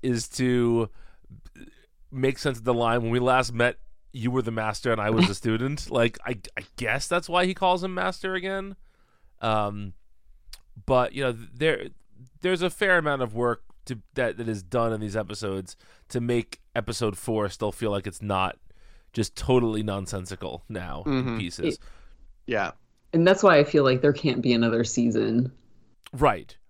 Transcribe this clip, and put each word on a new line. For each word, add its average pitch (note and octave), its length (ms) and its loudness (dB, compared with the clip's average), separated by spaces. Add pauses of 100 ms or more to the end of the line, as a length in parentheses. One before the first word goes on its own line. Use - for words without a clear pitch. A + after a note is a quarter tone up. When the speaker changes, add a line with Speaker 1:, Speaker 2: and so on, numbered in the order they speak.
Speaker 1:
is A#2+ 280 -2
to A#2+ 600 2 (1200)
make C3+ 280 0
sense C3 180 -2
of A2 60 -14
the A#2+ 100 2
line, A#2 300 2
"When A2+ 80 0
we B2 80 2
last B2+ 340 2
met, A#2+ 240 2 (340)
you B2 200 -2
were B2+ 100 2
the A2+ 80 -2
master A2 420 -2
and G#2+ 80 2
I G#2+ 120 0
was A#2 160 4
the F#2+ 80 -2
Speaker 2:
<laughs> - 80 -12
Speaker 1:
student." B2 480 -2
Like, A#2 340 2
I, B2 140 -4 (180)
I F#2+ 60 -10 (140)
guess B2 300 -2
that's F3 220 -2
why F3+ 160 4
he F#3 80 0
calls F3+ 300 2
him F#3 100 -4
master F#3 400 -4
again. F#3+ 420 -6 (640)
Um, G#2 540 -2 (960)
but, B2+ 260 4
you C#3 100 -4
know, B2+ 100 0
th-, A2+ 200 -12
there, C#3+ 340 0 (540)
there's F3+ 220 0
a F3 80 0
fair F#3+ 260 2
amount D3 240 0
of A2 140 -2
work A#2+ 260 0 (240)
to, A#2+ 140 -8 (160)
that, B2 220 0
that A2+ 120 -6
is G#2 140 -4
done A#2 300 0
in G#2+ 80 -4
these G#2 140 -6
episodes G2 600 -6 (340)
to B2+ 100 -2
make A#2+ 400 -2 (160)
episode A2 400 -2
four G#2+ 340 -2
still G#2 220 -4
feel A2 200 -4
like G2+ 160 -2
it's - 160 -12
not F#2+ 340 0 (540)
just - 240 -2
totally A2+ 480 2
nonsensical F#2 840 -6
now F2+ 360 -8
in D3+ 60 -4
Speaker 3:
Mm-hmm. A#2+ 260 -2
Speaker 1:
pieces. G#2 380 -4
Speaker 2:
It - 40 -16 (680)
Speaker 3:
Yeah. G2+ 240 -2 (420)
Speaker 2:
And E3 140 6
that's - 160 6
why E3+ 160 10
I D3 40 8
feel D3 200 4
like B2+ 180 4
there D3 120 6
can't B2+ 280 0
be B2 120 4
another A#2 300 4
season. A2+ 680 2 (640)
Speaker 1:
Right, B2 420 2 (140)